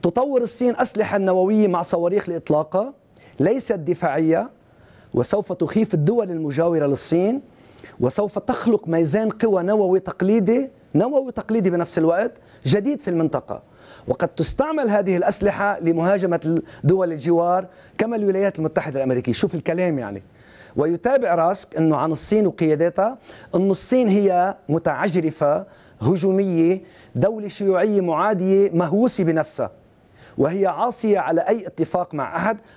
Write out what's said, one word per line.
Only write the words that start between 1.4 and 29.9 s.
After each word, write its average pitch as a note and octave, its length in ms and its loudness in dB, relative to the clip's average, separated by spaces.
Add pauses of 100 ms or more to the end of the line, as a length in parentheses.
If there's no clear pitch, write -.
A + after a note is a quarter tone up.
مع F3 140 0
صواريخ F3 460 -2
لإطلاقها E3+ 680 -2 (460)
ليست A3+ 320 0
دفاعية، E3 760 0 (640)
وسوف F#3+ 380 -2
تخيف F3+ 420 0
الدول F#3+ 360 0
المجاورة D#3+ 560 0
للصين، F3 540 0 (600)
وسوف F#3+ 380 -2
تخلق - 500 -2
ميزان E3 420 0
قوى G3 320 0
نووي F#3+ 380 2
تقليدي"، G#3+ 720 0 (240)
نووي C4 380 2
تقليدي G#3+ 380 -2
بنفس E3+ 280 -2
الوقت، E3+ 340 2 (340)
"جديد G#3 340 0
في F#3+ 100 -6
المنطقة". - 640 -4 (340)
وقد E3 200 -2
تستعمل C4+ 600 -2
هذه G#3 260 0
الأسلحة G3+ 640 -2
لمهاجمة E3+ 800 0 (220)
دول F3 280 2
الجوار E3+ 540 0 (320)
كما A3+ 180 -2
الولايات G3 420 0
المتحدة D#3 400 -4
الأمريكية. B2+ 340 0
شوف - 220 -2
الكلام E3 440 -2
يعني. G2+ 240 -10 (540)
ويتابع F3 580 2
راسك E3+ 420 -2
أنه D#3+ 200 4
عن D#3 160 0
الصين G#3+ 340 0
وقياداتها E3+ 720 0 (360)
أن F#3+ 160 2
الصين B3 380 2
هي F#3+ 480 2 (120)
متعجرفة D#3 1000 0 (340)
هجومية، F#3 800 2 (340)
دولة G#3 340 0
شيوعية G3 520 0
معادية F#3 680 2
مهووسة F3 540 0
بنفسها، D#3 460 -2 (680)